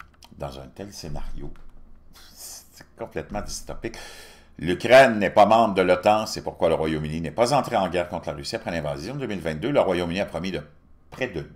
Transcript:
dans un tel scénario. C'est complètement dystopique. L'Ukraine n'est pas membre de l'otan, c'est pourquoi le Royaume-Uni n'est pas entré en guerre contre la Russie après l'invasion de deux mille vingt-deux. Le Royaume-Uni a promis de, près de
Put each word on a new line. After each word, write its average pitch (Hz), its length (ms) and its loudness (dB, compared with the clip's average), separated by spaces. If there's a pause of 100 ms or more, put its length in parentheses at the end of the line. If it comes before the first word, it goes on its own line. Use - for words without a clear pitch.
(380)
dans 67 220 -10
un 67 80 -16
tel 101 240 -16
scénario. 71 600 -8 (840)
C'est - 520 -20 (100)
complètement 101 460 -8
dystopique. - 540 -8 (600)
L'Ukraine 117 600 6
n'est 92 120 2
pas 104 160 8
membre 110 280 6
de 92 80 4
l'otan, 104 440 4
c'est - 160 -8
pourquoi 82 260 -2
le 80 60 4
Royaume-Uni 78 460 -2
n'est 76 120 -6
pas 123 220 2
entré 120 200 0
en 95 140 2
guerre 87 200 -2
contre 85 200 -8
la 73 80 -6
Russie 71 180 -10
après 110 160 -6
l'invasion 78 440 -6
de 147 60 -6
deux 131 60 -6
mille 101 140 -6
vingt-deux. 80 300 -4
Le 139 100 4
Royaume-Uni 87 400 0
a 98 60 -2
promis 87 260 -6
de, 76 100 -6 (480)
près 127 180 -6
de 78 120 -8 (160)